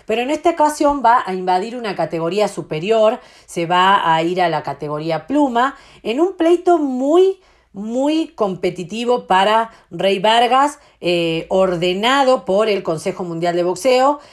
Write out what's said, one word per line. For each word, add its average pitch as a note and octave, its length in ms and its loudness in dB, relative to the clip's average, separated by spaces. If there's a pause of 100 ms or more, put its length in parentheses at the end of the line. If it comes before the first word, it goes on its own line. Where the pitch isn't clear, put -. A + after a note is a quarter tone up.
pero A3 160 -2
en C4 80 -4
esta D#4 200 0
ocasión D4+ 540 0
va A#3 200 4
a F#3+ 100 -6
invadir F#3 420 -2
una A3 180 -6
categoría E3+ 540 -2
superior, G#3+ 720 0 (260)
se E3+ 200 -6
va F3+ 480 4
a D#3+ 80 0
ir F3+ 180 -2
a F3 80 2
la D3+ 140 -2
categoría D3+ 640 -6
pluma, C4+ 500 0 (260)
en A#3 180 -4
un F#4 160 0
pleito F4 420 2
muy, D4 600 2 (320)
muy C4+ 560 -2
competitivo G3 1000 -4
para G#3+ 420 2 (200)
Rey G3 280 -2
Vargas, A#3+ 640 2 (200)
eh, E3+ 500 -2
ordenado G3 920 0
por G#3 240 0
el G3 140 -2
Consejo F3+ 400 -6
Mundial E3+ 320 -4
de F3 80 0
Boxeo, B3+ 560 2 (140)